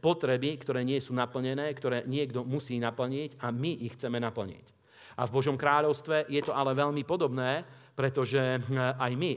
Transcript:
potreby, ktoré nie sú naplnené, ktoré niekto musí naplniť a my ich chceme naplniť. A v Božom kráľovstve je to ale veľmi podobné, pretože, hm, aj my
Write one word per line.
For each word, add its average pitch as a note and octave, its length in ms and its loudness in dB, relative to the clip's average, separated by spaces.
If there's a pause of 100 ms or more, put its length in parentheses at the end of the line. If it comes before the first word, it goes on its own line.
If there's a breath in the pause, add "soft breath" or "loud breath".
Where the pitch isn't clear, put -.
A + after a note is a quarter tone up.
potreby, C#3+ 560 2
ktoré B2+ 240 -2
nie C3 160 0
sú B2+ 160 -6
naplnené, C3 560 -2
ktoré B2+ 320 -2
niekto C3 400 -2
musí B2+ 320 -4
naplniť B2+ 640 -4
a B2 80 -4
my A#2+ 400 -2
ich - 80 -18
chceme A#2+ 240 -4
naplniť. A2 440 -6 (520 loud breath)
A B2 80 0
v A2 80 -2
Božom C3+ 240 2
kráľovstve D3+ 720 2
je C#3+ 160 2
to D3+ 80 -2
ale C3+ 240 2
veľmi D3 300 2
podobné, C#3+ 580 0 (300 loud breath)
pretože, C3 640 2
hm, C3 400 0
aj B2 160 2
my D#3+ 220 0